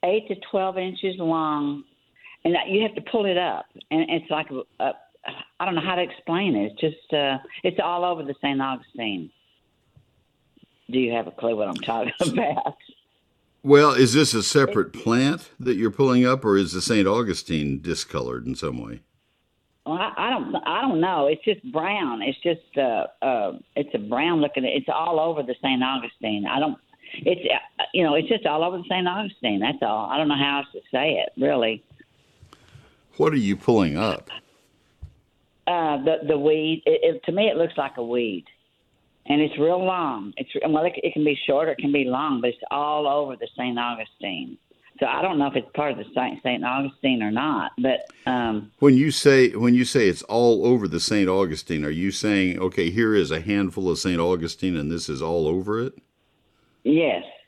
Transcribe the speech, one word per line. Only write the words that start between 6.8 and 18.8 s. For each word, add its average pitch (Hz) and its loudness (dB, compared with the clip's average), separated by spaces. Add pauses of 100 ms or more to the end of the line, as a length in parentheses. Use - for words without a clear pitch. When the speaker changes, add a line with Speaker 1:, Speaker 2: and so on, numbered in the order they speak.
Speaker 1:
just, - -4
uh, 139 0 (240)
it's 180 0
all 175 -2
over 175 -2
the 139 -8
Saint 139 -2
Augustine. 113 -6 (1600)
Do 127 0
you 123 0
have 117 -2
a - -14
clue - -2
what 104 -2
I'm 90 -6
talking 120 -4
<laughs> - -6
about? 147 -2 (880)
Speaker 2:
Well, 143 8
is 123 6
this 139 4
a 110 0
separate 117 2
plant 135 0
that 123 -2
you're 107 2
pulling 123 4
up, 131 2
or 101 6
is 98 4
the 90 -4
Saint 104 4
Augustine 80 -2
discolored 62 -6
in 64 -6
some 65 -6